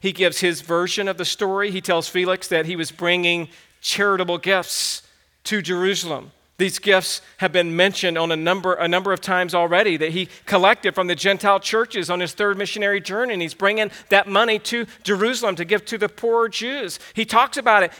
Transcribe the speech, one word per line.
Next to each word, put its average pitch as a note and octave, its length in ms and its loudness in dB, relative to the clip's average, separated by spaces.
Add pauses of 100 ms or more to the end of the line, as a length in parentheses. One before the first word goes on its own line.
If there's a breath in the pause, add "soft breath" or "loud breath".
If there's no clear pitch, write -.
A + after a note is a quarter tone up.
He F#3+ 100 -2
gives E3+ 300 0
his F3 180 0
version F3 480 -2
of F#3+ 100 -4
the F3+ 60 -6
story. G3 480 -2
He F#3 80 -4
tells E3+ 300 0
Felix F#3 400 -2
that D#3+ 160 0
he F3 100 -6
was E3 160 -6
bringing F3 560 0 (320 soft breath)
charitable F#3 600 0
gifts - 640 -2 (420 soft breath)
to G#3 160 -2
Jerusalem. E3+ 720 -2 (260)
These F#3 180 0
gifts F#3+ 460 2 (140)
have F#3 140 0
been E3+ 240 0
mentioned F3+ 440 2
on E3 120 0
a E3 40 2
number, F3+ 400 0
a E3+ 120 -2
number F#3 240 0
of F3+ 80 0
times F3+ 360 -2
already F3 420 2
that D#3 140 -2
he F3+ 180 -4 (160 loud breath)
collected G3 480 4
from F3+ 140 0
the F3 80 0
Gentile G3 440 2
churches G#3+ 520 -2
on F3+ 80 -2
his F3 140 -4
third G3+ 220 0
missionary G3+ 460 -2
journey, A3+ 320 -4
and F#3 80 -4
he's D#3+ 140 -6
bringing G#3 340 0 (200 loud breath)
that G3+ 180 4
money G#3+ 320 2
to A#3 260 -4 (160 loud breath)
Jerusalem G#3+ 540 0
to E3+ 100 -6
give G#3 200 0
to A3+ 120 -8
the G#3 100 -2
poor A3+ 400 0
Jews. A#3 520 -6 (160 loud breath)
He A3 100 0
talks A#3 320 2
about A3 240 6
it E3+ 180 2